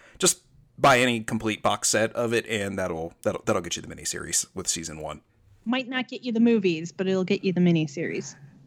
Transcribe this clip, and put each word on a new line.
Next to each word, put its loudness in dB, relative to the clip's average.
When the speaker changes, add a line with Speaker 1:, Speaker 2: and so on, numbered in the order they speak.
Speaker 1:
just 2
buy 6
any 2
complete -2
box 0
set 2
of 0
it, 2
and -2
that'll, -4
that'll, -2
that'll 0
get -6
you -10
the -14
miniseries -4
with -8
season -6
one. -10
Speaker 2:
Might -2
not -4
get -14
you -6
the 0
movies, 2
but -6
it'll 2
get -2
you 0
the 2
miniseries. 0